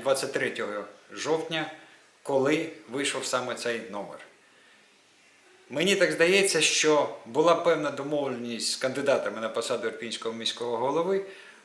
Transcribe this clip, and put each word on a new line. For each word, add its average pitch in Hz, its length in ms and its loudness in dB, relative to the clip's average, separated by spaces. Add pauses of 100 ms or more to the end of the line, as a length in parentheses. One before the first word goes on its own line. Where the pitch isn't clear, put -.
двадцять 135 320 0
третього 104 520 -2 (260)
жовтня, 156 600 -2 (520)
коли 147 460 2 (200)
вийшов 131 360 -4
саме 123 300 -2
цей 117 340 -4
номер. 98 300 -10 (1500)
Мені 170 260 2
так 175 160 4
здається, 175 500 4
що 151 640 2
була 156 300 4
певна 156 360 2
домовленість 131 800 -4
з - 40 -2
кандидатами 127 680 0
на 110 80 -2
посаду 117 380 -2
Ірпінського 113 480 -6
міського 113 420 -4
голови, 170 480 0 (400)